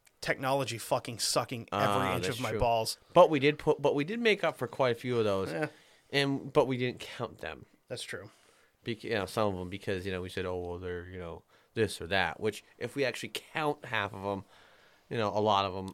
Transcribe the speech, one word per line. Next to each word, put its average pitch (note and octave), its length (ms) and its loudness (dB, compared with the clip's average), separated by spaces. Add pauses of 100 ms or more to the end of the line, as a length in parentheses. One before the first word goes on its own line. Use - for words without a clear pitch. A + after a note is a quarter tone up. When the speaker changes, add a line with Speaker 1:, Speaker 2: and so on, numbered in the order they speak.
(200)
Speaker 1:
Technology C3 580 0
fucking B2 420 -2
sucking A#2+ 520 -2
every G#2 140 2
Speaker 2:
Ah, G2 300 2
Speaker 1:
inch F2+ 80 -2
Speaker 2:
that's A2 140 -2
Speaker 1:
of B2+ 40 -4
my A#2 80 -2
Speaker 2:
true. G#2+ 80 -2
Speaker 1:
balls. A2+ 400 2 (160)
Speaker 2:
But F3 160 10
we D3+ 80 2
did D3 200 4
put, - 220 2
but C#3 140 4
we C#3+ 100 2
did A3+ 160 -4
make G#3+ 220 4
up D#3+ 160 0
for A#2+ 80 -2
quite B2 300 2
a - 20 -16
few B2 200 -2
of A2 60 4
those, G2+ 280 2
Speaker 1:
Yeah. D#3 160 -2 (420)
Speaker 2:
and, C#3 420 0
but C#3 140 6
we C3 100 0
didn't B2 240 -4
count - 400 -8
them. D#2 260 -10 (220)
Speaker 1:
That's A#2+ 140 -10
true. G2+ 280 -12 (540)
Speaker 2:
Bec-, A2+ 200 -6
you A2+ 100 -2
know, G2 120 0
some G#2+ 220 2
of F#2+ 100 0
them F2+ 100 -6
because, F#2+ 360 -6
you G2 80 -4
know, F2+ 100 -4
we F#2 60 -8
said, F#2 180 -6
"Oh, F2+ 120 -4
well, F2 200 -6
they're, F2+ 280 -8
you F#2 120 -12
know, E2 240 -12 (320)
this G#2+ 260 0
or E2+ 80 -8
that," F2+ 320 0
which G#2 240 -4 (140)
if A#2+ 180 -8
we C#3 80 0
actually A#2+ 280 -6 (200)
count D3+ 320 -2
half G#2+ 300 -2
of F#2+ 100 -10
'em, G2 200 -2 (680)
you A#2+ 60 -4
know, G#2+ 120 0
a G2 120 0
lot G2+ 260 4
of F#2+ 100 -4
'em, F#2+ 180 -6